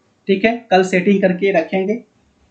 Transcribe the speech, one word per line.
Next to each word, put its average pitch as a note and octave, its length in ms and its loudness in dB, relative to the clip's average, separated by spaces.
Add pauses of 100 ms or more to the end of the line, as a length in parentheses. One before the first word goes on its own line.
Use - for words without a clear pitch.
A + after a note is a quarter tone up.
(260)
ठीक G3 180 0
है, A#3 260 -2
कल F#3+ 120 4
setting F#3 400 0
करके F#3 300 0
रखेंगे। F#3+ 520 -2 (460)